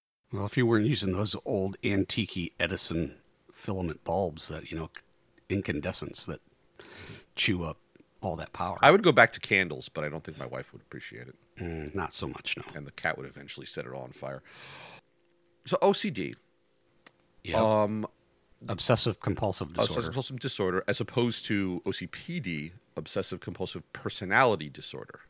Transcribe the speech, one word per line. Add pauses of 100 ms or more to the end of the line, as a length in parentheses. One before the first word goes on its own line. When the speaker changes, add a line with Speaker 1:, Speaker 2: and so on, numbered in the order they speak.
(320)
Speaker 1:
Well,
if
you
weren't
using
those
old
antique-y
Edison (380)
filament
bulbs
that,
you
know, (580)
incandescents
that (960)
chew
up (440)
all
that
power.
Speaker 2:
I
would
go
back
to
candles,
but
I
don't
think
my
wife
would
appreciate
it. (240)
Speaker 1:
Mm,
not
so
much,
no. (100)
Speaker 2:
And
the
cat
would
eventually
set
it
all
on
fire. (1200)
So
O
C
D. (1120)
Speaker 1:
Yep.
Speaker 2:
Um, (600)
Speaker 1:
Obsessive
compulsive
disorder.
Speaker 2:
Obsessive
compulsive
disorder,
as
opposed
to
O
C
P
D, (240)
obsessive
compulsive
personality
disorder.